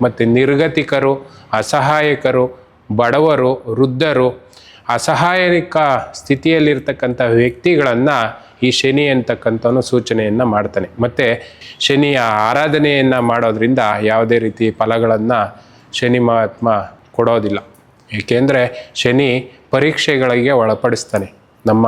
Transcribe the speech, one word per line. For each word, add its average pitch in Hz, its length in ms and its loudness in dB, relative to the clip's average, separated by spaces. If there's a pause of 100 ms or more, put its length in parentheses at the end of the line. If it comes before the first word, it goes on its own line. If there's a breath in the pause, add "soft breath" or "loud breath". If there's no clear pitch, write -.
ಮತ್ತು 120 220 0
ನಿರ್ಗತಿಕರು, 135 1080 0 (220 loud breath)
ಅಸಹಾಯಕರು, 135 1120 0 (300)
ಬಡವರು, 131 720 2
ವೃದ್ಧರು, 127 640 0 (580 loud breath)
ಅಸಹಾಯಕ 175 880 0 (380)
ಸ್ಥಿತಿಯಲ್ಲಿರ್ತಕ್ಕಂಥ 139 1080 0
ವ್ಯಕ್ತಿಗಳನ್ನು 123 1200 0 (200 loud breath)
ಈ 127 80 2
ಶನಿ 139 380 0
ಅಂತಕ್ಕಂಥವನು 117 720 -2
ಸೂಚನೆಯನ್ನು 113 640 0
ಮಾಡ್ತಾನೆ. 104 420 -2 (120)
ಮತ್ತು 120 400 0 (400 loud breath)
ಶನಿಯ 143 380 2
ಆರಾಧನೆಯನ್ನು 131 1040 0
ಮಾಡೋದ್ರಿಂದ 117 560 0 (240)
ಯಾವುದೇ 113 360 2
ರೀತಿ 110 320 -2
ಫಲಗಳನ್ನು 113 920 -2 (280 loud breath)
ಶನಿ 123 260 0
ಮಹಾತ್ಮ 113 720 0 (240)
ಕೊಡೋದಿಲ್ಲ. 110 460 0 (540)
ಏಕೆಂದರೆ 123 840 -2
ಶನಿ 127 560 0 (200 loud breath)
ಪರೀಕ್ಷೆಗಳಿಗೆ 135 800 0
ಒಳಪಡಿಸ್ತಾನೆ. 113 840 -2 (340)
ನಮ್ಮ 110 200 2